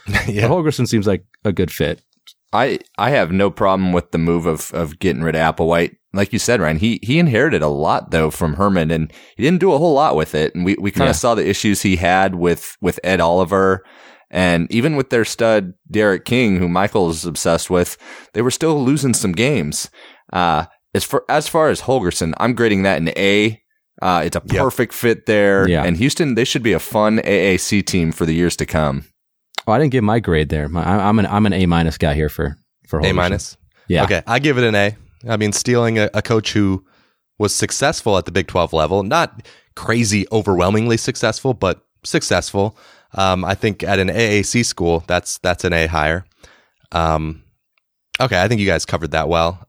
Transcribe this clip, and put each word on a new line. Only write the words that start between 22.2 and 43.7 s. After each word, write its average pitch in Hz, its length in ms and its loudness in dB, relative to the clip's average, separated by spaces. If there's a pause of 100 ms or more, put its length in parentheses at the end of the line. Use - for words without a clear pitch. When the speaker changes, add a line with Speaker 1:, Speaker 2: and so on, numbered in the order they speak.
Speaker 3:
I'm 120 180 -2
grading 104 300 2
that 95 140 2
an 82 180 -2
A. 104 440 2 (400)
Uh, 87 240 0
it's 85 120 -4
a 85 100 -4
Speaker 1:
Yep. 92 160 0
Speaker 3:
perfect 123 300 -2
fit - 340 -2
there. 98 420 4
Speaker 2:
Yeah. 82 140 2
Speaker 3:
And 87 140 0
Houston, 135 400 0
they 113 80 2
should 131 180 -2
be 110 100 2
a 85 60 2
fun 107 460 0
A 95 300 2
A - 20 4
C 101 260 0
team 82 300 0
for - 140 -4
the 80 80 2
years 85 240 2
to 73 80 -4
come. 69 380 -2 (640)
Speaker 2:
Oh, 110 60 0
I 113 60 2
didn't 143 140 2
give 123 120 0
my 110 160 2
grade 78 300 0
there. 73 180 -2
My, 85 160 -2
I, 95 240 0
I'm 107 100 4
an, 101 80 2
I'm 104 200 2
an 98 80 2
A 92 120 2
minus 85 300 2
guy 76 180 0
here 76 140 0
for, 73 280 -6 (300)
for 80 140 -4
Holgorsen. 95 100 2
Speaker 1:
A 92 40 0
minus? 90 420 -2 (320)
Speaker 2:
Yeah. 87 160 2
Speaker 1:
Okay, 90 220 0
I 117 120 0
give 139 200 0
it 123 60 2
an 110 100 2
A. 101 220 2 (300)
I 113 120 -2
mean, 104 140 0
stealing 117 460 0
a, 104 140 2
a 107 80 -2
coach 110 320 -2
who 98 320 0 (540)
was 104 160 0
successful 110 640 -2
at 87 80 -2
the - 60 -10
Big 87 140 -2
Twelve 85 280 -2
level, 82 300 2
not 135 380 -4 (320)
crazy, 107 560 0
overwhelmingly 104 680 2
successful, 127 560 -2
but 90 280 -2 (220)
successful. 98 720 -2 (380)
Um, 95 300 0
I 95 100 -2
think 104 280 -4